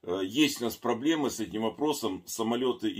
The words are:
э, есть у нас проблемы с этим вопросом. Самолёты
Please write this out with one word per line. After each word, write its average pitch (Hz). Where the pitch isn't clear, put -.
э, 90
есть 135
у 123
нас 107
проблемы 131
с 113
этим 104
вопросом. 113
Самолёты 117